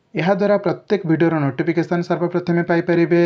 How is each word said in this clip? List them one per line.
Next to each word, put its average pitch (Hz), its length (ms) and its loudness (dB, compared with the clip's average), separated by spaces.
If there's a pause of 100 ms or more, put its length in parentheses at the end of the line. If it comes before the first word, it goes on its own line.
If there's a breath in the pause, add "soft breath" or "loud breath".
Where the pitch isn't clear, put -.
(140)
ଏହାଦ୍ୱାରା 202 420 0
ପ୍ରତ୍ୟେକ 190 500 -2
ଭିଡ଼ିଓର 160 320 2
ନୋଟିଫିକେସନ୍ 160 640 -2
ସର୍ବପ୍ରଥମେ 175 600 -2
ପାଇପାରିବେ, 170 640 2